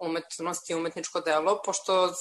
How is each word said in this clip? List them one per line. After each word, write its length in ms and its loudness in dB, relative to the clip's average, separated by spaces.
umetnost 680 -4
i 40 0
umetničko 460 -4
delo, 440 2
pošto 440 2